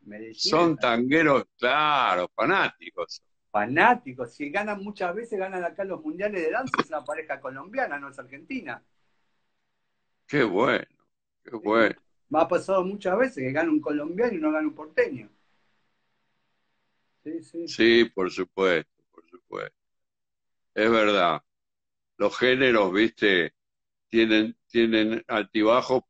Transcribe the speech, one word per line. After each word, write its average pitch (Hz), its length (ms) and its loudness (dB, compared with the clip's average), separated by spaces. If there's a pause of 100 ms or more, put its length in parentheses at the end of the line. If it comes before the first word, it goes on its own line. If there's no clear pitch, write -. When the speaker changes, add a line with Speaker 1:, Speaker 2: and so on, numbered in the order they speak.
Speaker 1:
Medellín 107 320 -16
Speaker 2:
Son 165 380 2
Speaker 1:
es 151 60 -4
Speaker 2:
tangueros, 127 640 2 (140)
claro, 123 760 2
fanáticos. 110 880 -2 (280)
Speaker 1:
Fanáticos, 131 840 0
si 143 180 -10
ganan 202 340 -6
muchas 190 300 -6
veces, 226 240 -8
ganan 185 260 -6
acá 170 180 -8
los 180 200 -8
mundiales 180 400 -6
de 160 80 -2
danza, 247 300 -4
es - 80 -2
una 151 140 -8
pareja 151 380 -8
colombiana, 147 580 -8
no 139 120 -12
es 135 80 -20
argentina. 139 680 -14 (1400)
Speaker 2:
Qué 139 180 0
bueno, 110 420 0 (560)
qué - 80 -20
Speaker 1:
Sí. 120 140 -12
Speaker 2:
bueno. 107 320 2 (320)
Speaker 1:
Me 151 120 0
ha 165 60 4
pasado 180 380 0
muchas 196 340 -4
veces 254 240 -2
que 131 100 -4
gana 160 180 0
un 151 100 2
colombiano 151 540 -4
y 165 40 -6
no 151 140 -2
gana 156 160 -2
un 143 60 -8
porteño. 151 540 -4 (2000)
Sí, 160 180 -10
sí. 165 260 -12
Speaker 2:
Sí, 117 360 4 (100)
por 92 160 -2
supuesto, 92 640 -2 (180)
por - 180 -20
supuesto. - 480 -14 (1000)
Es 110 160 2
verdad. 101 520 2 (760)
Los 101 200 -2
géneros, 123 540 2
viste, 98 640 2 (540)
tienen, 113 480 2 (120)
tienen 113 580 2
altibajos, 113 840 0